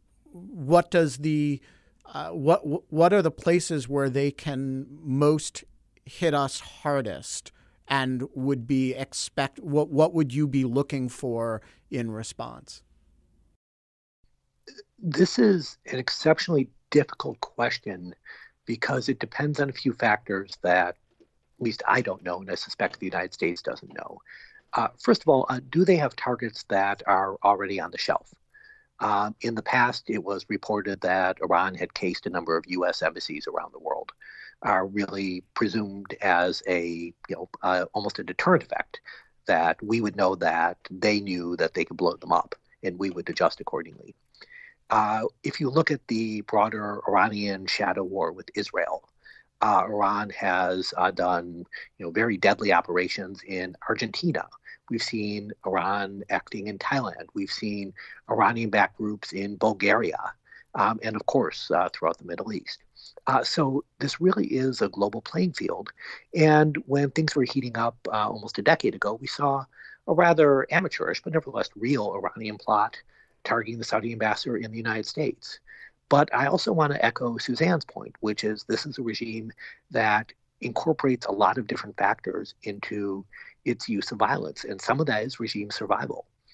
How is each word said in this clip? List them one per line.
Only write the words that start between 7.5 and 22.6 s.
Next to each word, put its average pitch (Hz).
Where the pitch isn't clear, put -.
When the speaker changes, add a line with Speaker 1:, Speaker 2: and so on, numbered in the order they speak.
Speaker 1:
and 131
would 131
be 131
expect, -
what, 151
what 156
would 156
you 147
be 135
looking 131
for 117
in 120
response? 117
Speaker 2:
This 180
is 196
an 131
exceptionally 151
difficult -
question 92
because 123
it 131
depends 147
on 139
a -
few -
factors 101
that 90
at 87
least 113
I 123
don't 92
know, 87
and 92
I -
suspect -